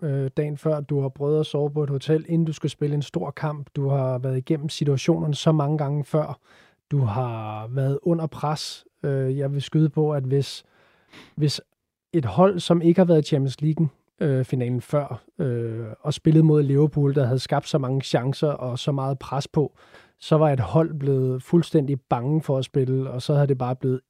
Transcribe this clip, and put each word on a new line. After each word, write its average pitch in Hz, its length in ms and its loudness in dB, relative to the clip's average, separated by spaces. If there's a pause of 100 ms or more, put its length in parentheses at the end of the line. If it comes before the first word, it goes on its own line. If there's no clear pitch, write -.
øh, 139 340 -2
dagen 151 200 -2
før, 151 240 0
du 143 200 -2
har 135 80 -2
prøvet 143 320 0
at 156 60 -2
sove 147 240 -2
på 151 120 -2
et 143 80 -2
hotel, 156 380 0
inden 165 180 2
du 160 60 -2
skal 147 180 -4
spille 147 240 -2
en 147 80 0
stor - 280 -6
kamp. 147 460 -8
Du 139 120 -2
har 131 300 0
været 131 200 -4
igennem 151 300 -2
situationerne 151 680 0
så - 180 2
mange 151 260 0
gange 143 260 -2
før. 151 340 -2 (520)
Du 147 80 0
har 110 680 -4
været 135 360 -2
under 165 240 0
pres. - 580 -6 (180)
Øh, 135 360 -2
jeg 139 140 -2
vil 143 100 -4
skyde 156 260 2
på, 151 240 0
at 143 100 -2
hvis, 131 420 -2 (720)
hvis 151 240 0 (520)
et 160 120 0
hold, 175 360 4
som 170 220 2
ikke 170 180 6
har 185 60 6
været 170 120 6
i 151 100 2
Champions 135 340 -2
League, 156 260 2 (320)
øh, 131 240 2
finalen 123 360 -2
før, 143 420 -4 (160)
øh, 117 460 -4 (160)
og 147 140 -4
spillet 160 300 6
mod 151 180 6
Liverpool, 143 520 2
der 143 100 2
havde 127 140 2
skabt 143 300 -2
så 160 100 0
mange 135 240 -2
chancer 135 460 -2
og 127 300 -4
så - 140 -2
meget 135 260 -4
pres - 300 -8
på, - 280 -2 (460)
så - 140 2
var 151 140 4
et 131 100 2
hold 160 340 0
blevet 131 480 0
fuldstændig 147 580 2
bange 139 420 -2
for 135 160 0
at 131 60 -2
spille, 131 460 -2
og 123 120 -8
så 151 120 0
havde 143 120 4
det 135 120 0
bare 127 180 -4
blevet 131 340 -2